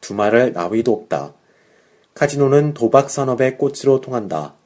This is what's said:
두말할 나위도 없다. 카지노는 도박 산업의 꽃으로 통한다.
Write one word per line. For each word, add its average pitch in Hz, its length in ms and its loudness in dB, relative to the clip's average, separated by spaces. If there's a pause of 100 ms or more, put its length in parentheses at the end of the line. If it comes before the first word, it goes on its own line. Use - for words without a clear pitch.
두말할 107 520 2
나위도 110 380 -2
없다. 73 420 -4 (800)
카지노는 143 580 2
도박 135 360 2
산업의 131 480 -2
꽃으로 135 440 0
통한다. 95 540 -8 (100)